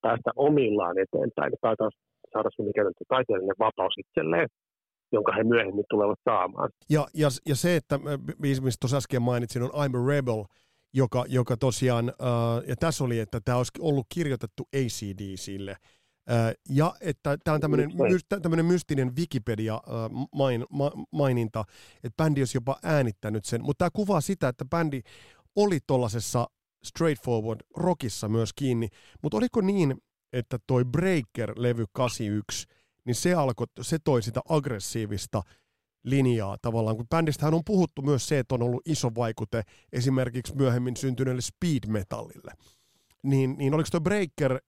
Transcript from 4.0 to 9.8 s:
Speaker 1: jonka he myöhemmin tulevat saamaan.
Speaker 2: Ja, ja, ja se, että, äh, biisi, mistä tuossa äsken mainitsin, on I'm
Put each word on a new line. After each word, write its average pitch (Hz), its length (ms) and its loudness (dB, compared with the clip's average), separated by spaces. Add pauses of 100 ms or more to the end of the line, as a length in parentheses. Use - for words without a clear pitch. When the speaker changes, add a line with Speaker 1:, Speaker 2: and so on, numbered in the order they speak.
Speaker 1:
jonka 110 260 2
he 110 60 2
myöhemmin 104 460 2
tulevat 104 300 2 (100)
saamaan. 98 400 0 (200)
Speaker 2:
Ja, 151 240 2
ja, 151 140 2 (180)
ja 143 100 0
se, 175 200 2
että, 147 200 0
äh, 135 60 -4 (400)
biisi, 135 220 0
mistä 127 180 -2
tuossa 135 160 0
äsken 127 240 0
mainitsin, 120 420 0
on 127 60 -2
I'm 139 300 -2